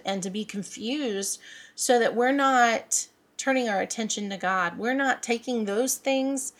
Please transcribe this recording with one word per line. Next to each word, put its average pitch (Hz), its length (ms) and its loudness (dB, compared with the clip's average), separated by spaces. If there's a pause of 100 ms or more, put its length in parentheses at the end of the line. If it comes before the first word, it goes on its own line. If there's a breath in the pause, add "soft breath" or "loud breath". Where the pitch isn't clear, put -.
and 190 200 -4
to 190 60 -4
be 208 140 -6
confused 208 960 -6 (380 loud breath)
so 247 240 4
that 214 160 2
we're 247 160 4
not 254 720 2 (300)
turning 262 320 0
our 196 120 0
attention 208 500 -4
to 196 60 -6
God. 180 400 0
We're 226 160 -2
not 269 300 0
taking 233 440 -2
those 220 280 0
things 269 640 0